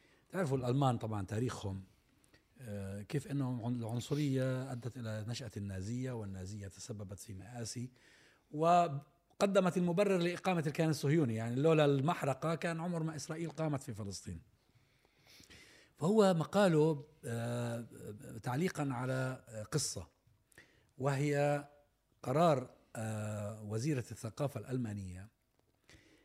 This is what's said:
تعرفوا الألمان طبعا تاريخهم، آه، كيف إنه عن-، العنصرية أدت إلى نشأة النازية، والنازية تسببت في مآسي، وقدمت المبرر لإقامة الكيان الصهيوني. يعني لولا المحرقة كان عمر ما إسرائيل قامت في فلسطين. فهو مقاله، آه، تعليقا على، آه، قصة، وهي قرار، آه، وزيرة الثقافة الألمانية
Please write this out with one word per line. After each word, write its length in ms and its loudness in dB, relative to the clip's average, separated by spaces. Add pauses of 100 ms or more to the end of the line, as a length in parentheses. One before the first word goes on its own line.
(300)
تعرفوا 280 -2
الألمان 400 2
طبعا 280 -4
تاريخهم، 580 -4 (760)
آه، 420 -8
كيف 260 -4
إنه 380 -2
عن-، 100 0
العنصرية 960 -2
أدت 260 -8
إلى 300 -6
نشأة 300 -8
النازية، 540 -4
والنازية 560 -8
تسببت 520 -10
في 140 -12
مآسي، 560 -8 (600)
وقدمت 1300 4
المبرر 400 4
لإقامة 500 2
الكيان 220 2
الصهيوني. 460 4
يعني 200 -2
لولا 300 6
المحرقة 720 2
كان 240 -4
عمر 240 -2
ما 120 -4
إسرائيل 340 -6
قامت 340 -2
في 100 -8
فلسطين. 480 -8 (1600)
فهو 360 6
مقاله، 720 4 (200)
آه، 600 -4 (580)
تعليقا 480 -2
على، 580 -2
آه، 140 -8
قصة، 440 -4 (880)
وهي 680 2 (560)
قرار، 460 4 (260)
آه، 680 -6
وزيرة 480 -2
الثقافة 480 -6
الألمانية 720 -6 (960)